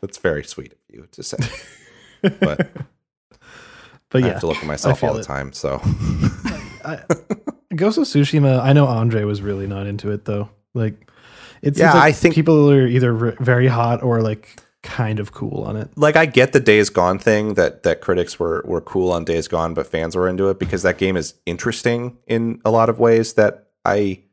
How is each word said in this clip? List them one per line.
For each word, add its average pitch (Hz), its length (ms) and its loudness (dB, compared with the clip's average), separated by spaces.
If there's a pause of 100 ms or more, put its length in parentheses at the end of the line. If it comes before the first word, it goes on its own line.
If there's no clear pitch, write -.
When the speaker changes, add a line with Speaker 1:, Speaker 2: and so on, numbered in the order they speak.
Speaker 1:
That's - 160 -14
very 76 260 -2
sweet - 300 -16
of - 60 -20 (100)
you 64 220 -20
to - 120 -18
say. - 140 -12 (840)
Speaker 2:
<laughs> - 0 - (180)
Speaker 1:
But - 320 -2 (1400)
Speaker 2:
But 127 140 2
Speaker 1:
I 120 40 2
Speaker 2:
yeah, 107 60 -2
Speaker 1:
have 92 80 -8
to 87 60 -4
look 78 100 -2
at - 80 -10
myself 76 320 -2
Speaker 2:
I - 20 -12
feel 76 100 -2
Speaker 1:
all 67 60 -4
the - 60 -6
Speaker 2:
it. 73 40 -10
Speaker 1:
time, 69 280 -8
so. 67 280 -6 (1040)
Speaker 2:
I, 156 140 -10 (760)
Ghost 202 220 0
of 320 80 0
Tsushima, 143 560 2
I 131 120 2
know 147 120 6
Andre 113 380 0
was 104 180 -4
really 98 260 -6
not 98 200 -6
into 104 240 -8
it, 104 140 -8
though. 104 240 -6 (240)
Like, 110 360 -6 (520)
it 143 140 -2
seems - 40 -4
Speaker 1:
Yeah, 156 140 6
Speaker 2:
like 135 100 6
Speaker 1:
I 151 80 6
think 165 240 2
Speaker 2:
people 156 360 4
are 139 140 6
either 123 260 2
re-, 113 280 -2
very 123 280 2
hot 117 360 0
or, 117 180 0
like, 107 400 -6 (220)
kind 110 360 -4
of 101 120 -8
cool 107 320 -8
on 104 140 -8
it. - 200 -10
Speaker 1:
Like, 151 180 4
I 160 120 6
get 127 260 4
the 135 60 6
Days 107 300 4
Gone 90 280 2
thing, 107 380 0
that, 90 280 0
that 82 180 0
critics 87 380 -4
were, 82 280 -2
were 85 140 -4
cool 92 300 -2
on 85 140 -4
Days 82 220 -4
Gone, 82 260 -2
but 80 140 -4
fans 82 280 -6
were 90 120 0
into 92 220 -2
it 95 100 -4
because 90 240 -4
that 92 160 0
game 95 180 0
is 78 160 -6 (120)
interesting 120 720 -4 (100)
in 117 360 -4
a 110 80 2
lot 113 180 4
of 113 100 -2
ways 113 340 2
that - 360 0 (140)
I 98 380 -2 (120)